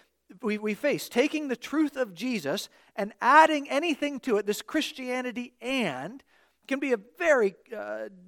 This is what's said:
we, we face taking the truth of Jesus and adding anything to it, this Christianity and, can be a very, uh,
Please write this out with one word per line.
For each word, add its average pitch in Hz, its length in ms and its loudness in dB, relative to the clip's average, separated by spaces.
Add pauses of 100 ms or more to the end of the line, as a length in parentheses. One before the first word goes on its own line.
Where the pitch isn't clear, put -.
(420)
we, 214 160 -2
we 214 160 -2
face 240 340 -2
taking 302 400 0
the 254 80 -4
truth 294 400 -2
of 233 180 -4
Jesus 196 540 -4 (280)
and 202 240 -4
adding 302 480 6
anything 285 520 -2
to 226 160 0
it, 208 100 0
this 202 160 -4
Christianity 254 1000 -6
and, 220 600 -4 (460)
can 269 100 -2
be 277 140 0
a 226 80 0 (180)
very, 269 380 4 (200)
uh, 208 320 -8 (200)